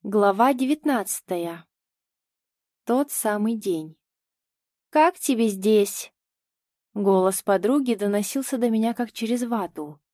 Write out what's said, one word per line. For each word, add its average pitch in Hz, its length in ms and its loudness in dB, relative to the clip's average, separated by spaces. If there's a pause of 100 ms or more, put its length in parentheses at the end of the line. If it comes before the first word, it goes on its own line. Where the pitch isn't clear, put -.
Глава 208 520 2
девятнадцатая. 202 1120 -4 (1200)
Тот 269 240 0
самый 233 440 -2
день. 160 400 -6 (920)
«Как 320 300 2
тебе 226 280 0
здесь?» 202 640 0 (840)
Голос 190 480 2
подруги 233 500 0
доносился 208 640 -2
до 233 140 0
меня 226 240 0
как 233 160 -6
через 233 320 -4
вату. 170 580 -8 (120)